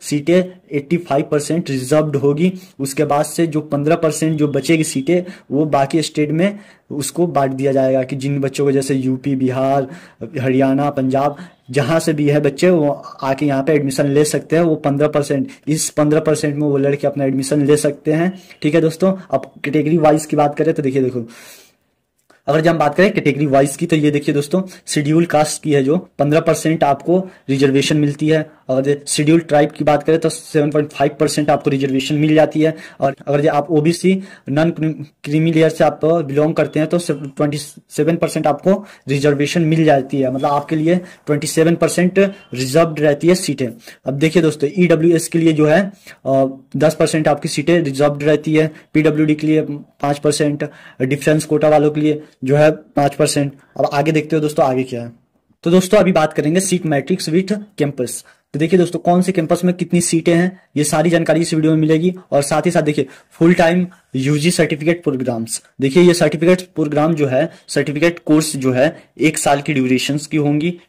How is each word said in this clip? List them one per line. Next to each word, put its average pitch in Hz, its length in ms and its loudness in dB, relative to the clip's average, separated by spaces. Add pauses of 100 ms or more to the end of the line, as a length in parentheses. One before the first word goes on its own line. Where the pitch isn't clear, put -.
सीटें 165 420 0 (280)
एटी 147 260 -4
फ़ाइव 156 340 -2
परसेंट 156 380 -2
reserved 139 460 0
होगी। 147 380 0 (260)
उसके 135 260 -4
बाद 143 200 0
से 170 220 -2
जो 151 140 -4
पन्द्रह 147 340 -2
परसेंट 160 420 -2
जो 147 100 0
बचेगी 143 360 0
सीटें 165 400 -2 (280)
वो 147 140 0
बाकी 143 360 0
state 151 300 -4
में 196 280 0 (320)
उसको 147 360 -4
बांट 139 240 0
दिया 135 200 -2
जाएगा 131 320 2
कि 131 120 -8
जिन 139 240 -4
बच्चों 139 260 -2
को 143 60 2
जैसे 135 240 0
यूपी, 131 400 -2
बिहार, 131 520 0 (520)
हरियाणा, 135 500 2
पंजाब 135 480 -2 (340)
जहाँ 143 280 0
से 160 140 -2
भी 147 160 0
है 143 100 2
बच्चे 139 300 0
वो 156 200 2 (340)
आके 135 220 -2
यहाँ 135 180 0
पे 156 100 0
admission 143 340 0
ले 143 180 2
सकते 147 300 -2
हैं, 170 80 4
वो 160 120 2
पन्द्रह 143 320 0
परसेंट, 143 400 -2 (200)
इस 151 220 -2
पन्द्रह 151 300 2
परसेंट 151 360 -2
में 147 120 -2
वो 139 100 0
लड़के 139 300 0
अपना 139 180 -2
admission 135 400 0
ले 147 120 4
सकते 151 360 -2
हैं। 175 300 -2 (180)
ठीक 151 140 0
है 165 60 4
दोस्तों, 160 320 0 (200)
अब - 180 -4 (120)
कैटेगरी 151 340 0
वाइज 151 280 2
की - 100 -4
बात 147 220 0
करें 156 160 0
तो 156 100 -4
देखिए 135 180 0
देखो, 120 280 -4 (1200)
अगर 151 140 2
जब 165 100 4
हम 165 60 0
बात 147 180 0
करें 190 180 4
category 143 320 0
wise 139 300 2
की 165 100 -6
तो 165 100 0
ये 151 160 2
देखिए 147 240 -2
दोस्तों 147 260 -2 (260)
schedule 156 380 0
cast 151 380 0
की 156 80 -2
है 143 120 4
जो 143 140 0 (220)
पन्द्रह 147 200 2
परसेंट 160 440 0
आपको 165 460 0 (200)
reservation 135 480 2
मिलती 147 300 -2
है। 156 420 -2
अगर 135 380 -2
schedule 156 320 2
tribe 151 300 0
की - 140 -8
बात 147 200 2
करें 160 160 2
तो 165 100 -2
सेवन 151 420 -4
पॉइंट 147 180 -2
फ़ाइव 143 300 -2
परसेंट 151 300 0
आपको 147 200 0
reservation 135 460 -2
मिल 151 200 2
जाती 156 260 2
है। 156 140 0 (240)
और 139 160 -2 (120)
अगर 143 140 0
जो 151 80 2
आप 147 220 -2
ओबीसी 170 500 0 (280)
नॉन 156 220 0 (520)
क्रीमी 156 280 0
layer 160 180 4
से 156 140 0
आप 147 220 0
बिलोंग 151 480 0
करते 151 260 -2
हैं 156 100 -2
तो 175 80 0 (140)
ट्वेंटी 147 460 -4 (320)
सेवन 156 260 0
परसेंट 160 320 -2
आपको 185 380 0 (220)
reservation 143 540 0
मिल 160 240 2
जाती 139 340 2
है, 127 120 0
मतलब 135 180 -2
आपके 143 260 -2
लिए 160 200 0
ट्वेंटी 151 520 -6
सेवन 160 280 2
परसेंट 180 440 0 (340)
reserved 147 460 0
रहती 147 280 2
है 180 80 6
सीटें। 143 320 -4 (380)
अब 135 80 -4
देखिए 156 280 2
दोस्तों 151 360 0
ईडब्ल्यूएस 165 500 2
के 170 120 -2
लिए 165 140 2
जो 151 120 2
है, 185 260 2 (340)
अ, 135 200 2 (320)
दस 156 180 2
परसेंट 156 320 0
आपकी 151 220 -2
सीटें 170 320 0
reserved 143 420 -2
रहती 151 300 0
है, 151 180 2 (220)
पीडब्ल्यूडी 151 420 2
के 151 120 -4
लिए 156 140 2
पाँच 143 580 -6
परसेंट, 147 500 -2 (320)
डिफेंस 143 440 0
कोटा 151 240 2
वालों 151 220 4
के 151 100 -4
लिए 151 220 -2 (200)
जो 131 120 0
है 151 160 6
पाँच 143 440 -2
परसेंट। 143 380 0 (240)
अब 143 160 0
आगे 147 180 0
देखते 151 240 -2
हो 156 60 0
दोस्तों 151 240 0
आगे 131 180 0
क्या 120 200 -8
है। 117 80 -14 (520)
तो 170 80 0
दोस्तों 185 260 4
अभी 190 140 4
बात 156 220 2
करेंगे 156 260 0
seat 180 260 -2
matrix 156 440 -2
with 190 240 0 (280)
campus। 127 420 -6 (300)
तो 135 60 -4
देखिए 165 200 2
दोस्तों 170 200 0
कौन 175 220 2
से 180 100 -2
campus 165 320 -2
में 180 100 2
कितनी 175 280 -2
सीटें 170 340 0
हैं 180 240 -2 (180)
ये 147 60 0
सारी 156 260 0
जानकारी 165 320 2
इस 165 120 -2
video 156 200 2
में 156 60 2
मिलेगी। 160 360 0 (160)
और 139 100 2
साथ 151 240 -2
ही 175 60 0
साथ 175 100 0
देखिए 151 260 -2 (240)
फुल 170 220 4
टाइम 175 340 2 (280)
यूजी 147 360 0
certificate 165 520 0
programs, 123 580 -4 (200)
देखिए 139 220 4
ये 175 100 6
certificate 170 480 2
program 151 520 -2
जो 147 140 0
है 135 240 0 (160)
certificate 151 520 -2
course 151 360 0
जो 131 160 0
है 135 320 0 (160)
एक 156 180 0
साल 143 240 0
की 151 120 -4
durations 131 540 -2
की 156 100 -4
होंगी। 151 520 -2